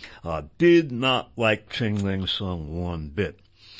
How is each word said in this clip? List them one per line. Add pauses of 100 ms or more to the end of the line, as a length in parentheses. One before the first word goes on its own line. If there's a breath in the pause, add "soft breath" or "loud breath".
(240 loud breath)
uh, (140)
did
not
like
Xing
Ling
Sung
one
bit. (380 loud breath)